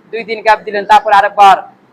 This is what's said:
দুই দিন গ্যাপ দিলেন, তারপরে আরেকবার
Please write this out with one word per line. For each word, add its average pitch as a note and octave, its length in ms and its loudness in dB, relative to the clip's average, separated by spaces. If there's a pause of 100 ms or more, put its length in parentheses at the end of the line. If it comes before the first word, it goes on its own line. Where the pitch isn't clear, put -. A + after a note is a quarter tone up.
(120)
দুই A3 120 -12
দিন G#3+ 180 -10
গ্যাপ G#3+ 180 0
দিলেন, G#3 260 -8
তারপরে G#3 300 0
আরেকবার G3+ 540 2 (240)